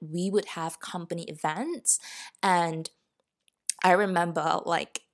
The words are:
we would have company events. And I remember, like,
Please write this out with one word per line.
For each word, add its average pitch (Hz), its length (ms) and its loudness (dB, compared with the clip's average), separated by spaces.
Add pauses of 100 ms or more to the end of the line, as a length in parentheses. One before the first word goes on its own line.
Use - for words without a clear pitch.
we 170 280 -4
would 202 160 2
have 165 340 -8
company 170 440 -8
events. 180 760 -2 (420)
And 170 480 2 (920)
I 185 80 8
remember, 175 760 2
like, - 360 -2 (120)